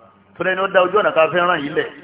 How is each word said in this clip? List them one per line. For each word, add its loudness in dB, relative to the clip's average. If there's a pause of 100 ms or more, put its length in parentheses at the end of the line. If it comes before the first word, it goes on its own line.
(360)
Tó -10
lẹ́ni -2
ó -2
dá 4
ojú 0
ọ̀nà 0
ká 4
fẹ́ 0
ràn 0
yìí -6
lẹ̀ -4 (160)